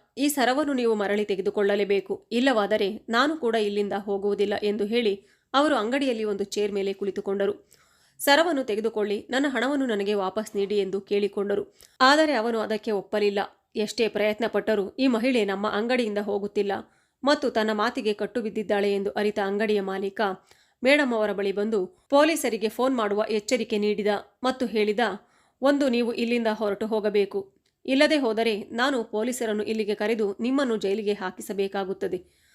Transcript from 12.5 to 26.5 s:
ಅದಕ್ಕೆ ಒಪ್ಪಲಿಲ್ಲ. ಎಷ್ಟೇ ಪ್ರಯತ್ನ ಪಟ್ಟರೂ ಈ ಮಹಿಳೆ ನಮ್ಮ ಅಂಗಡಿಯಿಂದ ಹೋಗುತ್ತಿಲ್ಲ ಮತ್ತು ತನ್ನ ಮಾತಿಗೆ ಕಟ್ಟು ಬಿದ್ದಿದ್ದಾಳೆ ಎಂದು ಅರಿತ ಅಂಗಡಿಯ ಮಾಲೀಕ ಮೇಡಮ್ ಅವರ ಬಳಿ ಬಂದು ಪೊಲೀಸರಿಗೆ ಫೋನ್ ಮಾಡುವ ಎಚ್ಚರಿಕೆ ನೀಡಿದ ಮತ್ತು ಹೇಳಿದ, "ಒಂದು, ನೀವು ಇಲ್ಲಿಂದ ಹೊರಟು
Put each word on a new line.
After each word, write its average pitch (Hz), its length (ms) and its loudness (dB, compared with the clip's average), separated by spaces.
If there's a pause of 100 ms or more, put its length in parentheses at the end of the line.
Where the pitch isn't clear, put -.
ಅದಕ್ಕೆ 214 320 -2
ಒಪ್ಪಲಿಲ್ಲ. 202 480 0 (360)
ಎಷ್ಟೇ 220 320 0
ಪ್ರಯತ್ನ 214 400 0
ಪಟ್ಟರೂ 202 420 0 (100)
ಈ 262 80 4
ಮಹಿಳೆ 240 380 2
ನಮ್ಮ 196 220 -2
ಅಂಗಡಿಯಿಂದ 220 500 -2
ಹೋಗುತ್ತಿಲ್ಲ 202 540 -2 (520)
ಮತ್ತು 285 260 2
ತನ್ನ 220 240 0
ಮಾತಿಗೆ 214 400 -2
ಕಟ್ಟು 208 280 -4
ಬಿದ್ದಿದ್ದಾಳೆ 202 540 0
ಎಂದು 196 160 -2
ಅರಿತ 208 280 -2
ಅಂಗಡಿಯ 208 420 0
ಮಾಲೀಕ 196 400 -4 (600)
ಮೇಡಮ್ 277 300 4
ಅವರ 214 180 0
ಬಳಿ 196 200 -2
ಬಂದು 208 340 0 (240)
ಪೊಲೀಸರಿಗೆ 269 600 2
ಫೋನ್ 254 280 0
ಮಾಡುವ 208 320 0
ಎಚ್ಚರಿಕೆ 220 480 -2
ನೀಡಿದ 208 300 0 (360)
ಮತ್ತು 254 220 0
ಹೇಳಿದ, 208 340 0 (600)
"ಒಂದು, 277 280 4
ನೀವು 240 240 2
ಇಲ್ಲಿಂದ 233 340 0
ಹೊರಟು 214 400 -2